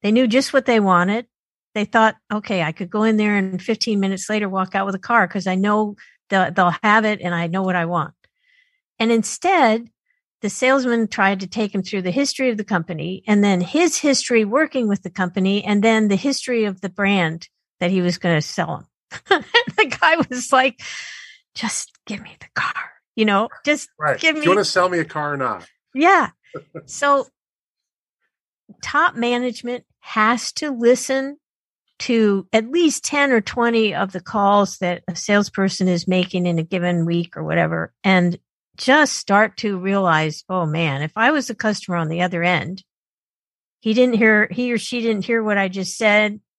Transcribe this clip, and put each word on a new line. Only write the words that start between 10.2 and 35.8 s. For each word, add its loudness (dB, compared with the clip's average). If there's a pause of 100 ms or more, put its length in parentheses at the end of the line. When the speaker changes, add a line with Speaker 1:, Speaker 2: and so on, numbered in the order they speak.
Speaker 1:
the -4
salesman 0
tried 0
to -8
take -4
him -2
through -4
the -2
history 0
of -2
the -6
company -4
and 4
then 4
his 0
history 2
working 0
with -2
the -12
company -2
and 0
then 4
the 2
history -2
of -6
the -6
brand -2 (320)
that 0
he 2
was 0
gonna 0
sell -6
him. -4
<laughs> - (320)
The 0
guy 4 (140)
was -8
like, 2 (760)
just -6
give -10
me -20
the -20
car, -6 (240)
you 2
know, 0 (160)
just -2 (100)
Speaker 2:
Right. -2
Speaker 1:
give 2
Speaker 2:
Do -6
Speaker 1:
me -2
Speaker 2:
you 4
wanna 4
sell 0
me -2
a -2
car -6
or -6
not? -4 (260)
Speaker 1:
Yeah. 2 (240)
Speaker 2:
<laughs> -16
Speaker 1:
So 0 (1600)
top 0
management -4 (160)
has -2
to -6
listen 0 (600)
to 2
at 0
least 2
ten 0
or 4
twenty 0
of -2
the -8
calls 2
that -4
a -6
salesperson 0